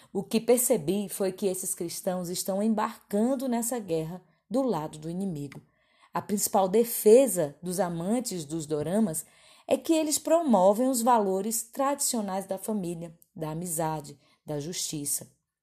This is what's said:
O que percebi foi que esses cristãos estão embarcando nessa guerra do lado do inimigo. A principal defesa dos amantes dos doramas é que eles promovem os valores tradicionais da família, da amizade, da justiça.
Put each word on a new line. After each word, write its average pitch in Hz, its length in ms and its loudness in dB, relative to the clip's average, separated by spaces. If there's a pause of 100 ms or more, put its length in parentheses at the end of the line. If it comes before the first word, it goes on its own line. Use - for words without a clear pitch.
(120)
O 196 100 -4
que 220 180 -2
percebi 208 680 2
foi 190 240 -4
que 190 160 -2
esses 185 260 -4
cristãos 180 540 -6
estão 190 340 -4
embarcando 226 840 0
nessa 233 320 -2
guerra 165 420 -4 (260)
do 247 140 0
lado 156 360 -2
do 160 120 -10
inimigo. 170 500 -6 (540)
A 175 80 -2
principal 196 460 2
defesa 214 920 6
dos 175 200 -4
amantes 175 640 -2
dos 151 220 -6
doramas 156 600 -2 (460)
é 262 40 6
que - 160 -2
eles 311 260 2
promovem 247 720 4
os 262 120 0
valores 220 600 2
tradicionais 233 840 -2
da 190 140 -6
família, 175 580 -6 (200)
da 156 140 -6
amizade, 156 680 -4 (260)
da 151 140 -6
justiça. 147 720 -6 (320)